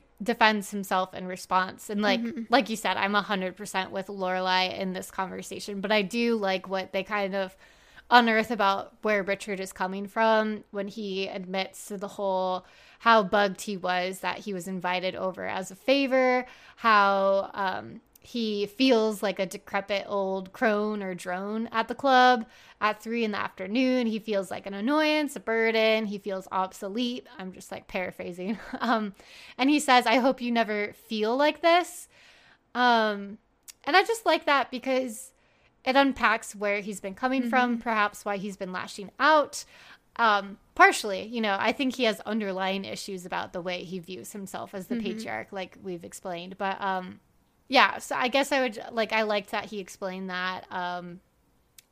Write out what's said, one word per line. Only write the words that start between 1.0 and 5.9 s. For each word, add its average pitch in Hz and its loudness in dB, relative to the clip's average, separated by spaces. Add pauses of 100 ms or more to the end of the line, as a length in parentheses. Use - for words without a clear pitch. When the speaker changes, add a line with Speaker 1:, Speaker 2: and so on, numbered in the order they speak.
Speaker 1:
in 185 -10
response. 185 -2
And, 208 -2
like, 214 2
Speaker 2:
Mm-hmm. 233 -6
Speaker 1:
like 247 4
you 220 -4
said, 185 -2
I'm 196 0
a 202 2
hundred 185 -4
percent 190 -6
with 190 -6
Lorelai 185 0
in 190 -4
this 190 -10
conversation, 190 -8
but 202 -2